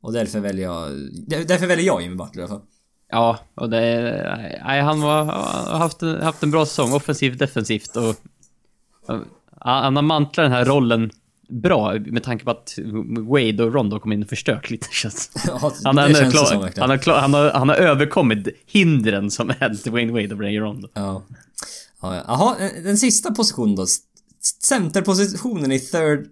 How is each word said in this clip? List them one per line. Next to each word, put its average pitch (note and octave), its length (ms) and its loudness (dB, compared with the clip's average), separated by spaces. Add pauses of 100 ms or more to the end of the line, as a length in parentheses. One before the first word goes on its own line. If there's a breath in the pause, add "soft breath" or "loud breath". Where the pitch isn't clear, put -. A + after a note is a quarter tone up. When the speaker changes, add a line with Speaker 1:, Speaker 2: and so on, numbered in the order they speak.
Speaker 1:
Och A2+ 120 -8
därför G#2+ 260 -2
väljer F#2+ 260 -4
jag, E2 260 -6 (360)
där-, D#3 200 -4
därför F3 200 2
väljer F3 180 2
jag B2+ 160 0
Jimmy F2+ 140 -8
Butler - 260 -12
i F2 40 -8
alla G#2 100 -10
fall. - 100 -16 (460)
Speaker 2:
Ja, A#2 280 2 (160)
och A#2+ 140 -6
det A2+ 160 0
är, A#2 800 -4
nej, C#3 160 0
han D3+ 200 0
var, D3+ 240 2
har - 520 -4
haft D#3+ 240 -2
en, D#3+ 200 -4
haft D#3+ 220 -2
en D3+ 80 0
bra D#3 140 2
säsong, C3+ 280 0
offensivt, C#3 460 -2
defensivt A2+ 560 -2
och, A#2 140 -2
och A2 60 -2 (920)
han, - 760 -4
han C3+ 120 4
har D3 80 4
mantlat D3+ 420 2
den C3 60 4
här B2 140 4
rollen A#2 460 4 (380)
bra A#2 500 2
med A#2 240 -4
tanke A#2+ 220 -6
på A#2+ 60 -2
att - 220 -8 (540)
Wade A#2 360 2
och A#2 100 0
Rondo G#2+ 260 0
kom A2 120 -4
in G#2+ 120 -2
och G2+ 60 -10
förstört - 400 -4
lite, - 180 -8
<laughs> - 40 -14
känns. - 460 -6
Speaker 1:
<laughs> - 100 -4
Ja, C#3+ 240 -2 (120)
Speaker 2:
Han C#3 140 4
har C#3+ 100 6
Speaker 1:
det - 20 6
Speaker 2:
ändå D3+ 100 8
Speaker 1:
känns B2+ 140 4
Speaker 2:
klar-, D3 120 6
Speaker 1:
så G#2 140 2
verkligen. F#2 220 -4
Speaker 2:
han C3 80 2
har C3+ 80 2
klar-, D3 220 4
han C#3 140 4
har, D3 180 4
han C3+ 180 2
har D#3 60 4
överkommit C#3+ 720 2 (200)
hindren A2 640 2
som - 180 -4
är A#2+ 400 -2
Dwayne A#2 220 0
Wade G#2+ 240 -2
och G2+ 60 -8
Ray G#2 180 -2
Rondo. G#2 340 -8
Speaker 1:
Ja. G2 300 -6 (800 loud breath)
Ja, F#2 140 -6
ja. F2 120 -8
Jaha, F#3+ 320 2
den, F3 240 -6
den G3+ 140 0
sista A#3 340 2
positionen A#2+ 440 0
då. F#2 80 -2
S-, - 180 -2 (640)
centerpositionen G3 1080 0
i C3+ 80 2
third D3+ 520 0